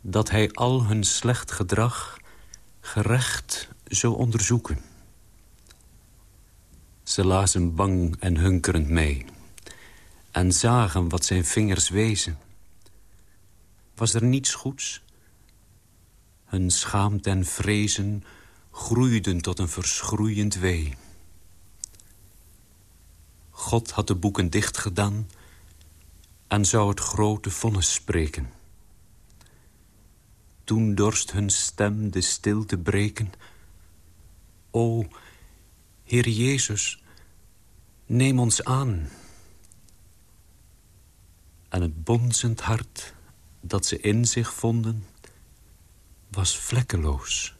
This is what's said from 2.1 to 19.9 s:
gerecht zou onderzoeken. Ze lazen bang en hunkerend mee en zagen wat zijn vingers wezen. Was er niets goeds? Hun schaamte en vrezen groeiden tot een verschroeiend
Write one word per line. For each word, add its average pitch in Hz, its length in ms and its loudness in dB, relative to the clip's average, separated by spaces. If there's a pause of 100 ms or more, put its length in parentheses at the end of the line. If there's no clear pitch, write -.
gerecht - 880 -2 (160)
zou 113 320 0
onderzoeken. 117 680 0 (2250)
Ze - 220 0
lazen 92 500 2
bang 90 440 2
en 90 180 0
hunkerend 82 520 2
mee 73 360 0 (1040)
en 90 200 2
zagen 98 580 2
wat 90 160 0
zijn 92 200 2
vingers 104 440 2
wezen. 101 480 0 (1600)
Was 117 180 0
er 117 100 2
niets 131 300 2
goeds? - 480 -8 (1400)
Hun 92 260 0
schaamte 101 580 0
en 95 160 2
vrezen 104 800 -2 (480)
groeiden 113 720 2
tot 92 180 -4
een 90 100 -2
verschroeiend 104 840 -2